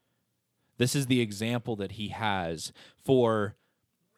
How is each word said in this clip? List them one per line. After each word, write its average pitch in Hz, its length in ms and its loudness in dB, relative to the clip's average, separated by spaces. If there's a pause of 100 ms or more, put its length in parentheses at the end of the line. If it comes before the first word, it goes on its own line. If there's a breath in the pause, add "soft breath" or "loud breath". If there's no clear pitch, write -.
(760)
this 123 180 2
is 143 120 0
the 127 140 4
example 113 560 -2
that 98 160 -6
he 104 160 -8
has 92 640 -4 (300 loud breath)
for, 110 540 2 (600)